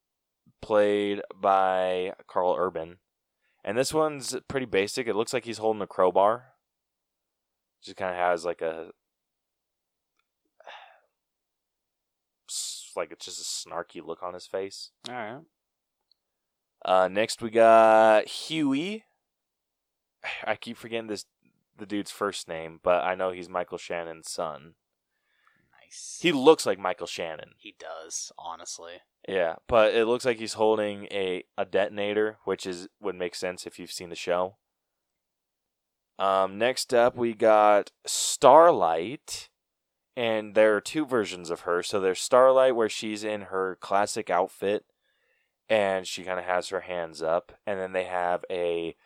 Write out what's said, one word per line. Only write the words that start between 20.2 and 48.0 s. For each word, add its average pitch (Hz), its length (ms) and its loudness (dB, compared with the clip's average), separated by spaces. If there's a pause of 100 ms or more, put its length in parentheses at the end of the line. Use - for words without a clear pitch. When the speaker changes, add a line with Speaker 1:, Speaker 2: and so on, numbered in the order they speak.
Speaker 1:
<sighs> - 220 -12
I 107 120 -4
keep 117 200 -14
forgetting 113 320 -8
this, 101 180 -8 (500)
the 107 100 -16
dude's 98 240 -6
first - 380 -6
name, 82 340 -12
but 90 220 2
I 92 100 0
know 92 180 -2
he's 90 160 -12
Michael 90 300 -6
Shannon's 82 520 -10
son. 78 440 -10 (1080)
Speaker 2:
Nice. - 380 -18
Speaker 1:
He 170 120 2
looks 143 340 6
like 98 120 -2
Michael 92 280 -6
Shannon. 82 520 -10
Speaker 2:
He 101 200 -20
does, 80 600 -14
honestly. 85 560 -14 (340)
Speaker 1:
Yeah, 90 280 -2 (120)
but 110 260 4
it 113 120 2
looks 117 180 -2
like 120 140 0
he's 110 160 -10
holding 107 560 0
a, 92 340 -4 (140)
a 101 80 -2
detonator, 104 800 -2
which - 220 -4
is, 92 220 -10 (120)
would 98 160 -6
make 90 180 -6
sense 90 320 -8
if - 120 -16
you've 87 140 -14
seen 90 160 -12
the 85 80 -12
show. 92 400 -2 (1600)
Um, 95 400 0
next 123 360 -2
up, 120 220 4
we 120 180 -2
got 107 580 4 (140)
Starlight, 127 1400 4 (680)
and 110 380 -2
there 110 220 8
are 101 40 2
two 156 240 -4
versions 92 460 -2
of 85 100 -4
her. 87 220 0
So 101 180 -2
there's 92 200 0
Starlight, 131 560 6
where 113 120 2
she's 107 360 -6
in 107 180 -6
her 95 380 -4
classic 101 500 -2
outfit, 95 540 0 (840)
and 98 380 0
she - 180 -12
kinda 90 180 -4
has 90 280 -2
her 92 120 -4
hands 82 400 -8
up, 82 300 -2 (140)
and 101 120 -4
then 92 140 -6
they 92 120 0